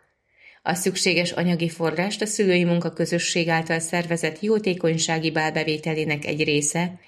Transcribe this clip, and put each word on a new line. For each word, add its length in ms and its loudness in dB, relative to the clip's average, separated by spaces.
A 120 0
szükséges 580 0
anyagi 360 2
forrást 540 -2
a 40 -2
szülői 380 2
munka 280 2
közösség 560 0
által 300 0
szervezett 600 -2
jótékonysági 920 0
bálbevételének 960 -2
egy 180 -2
része 640 0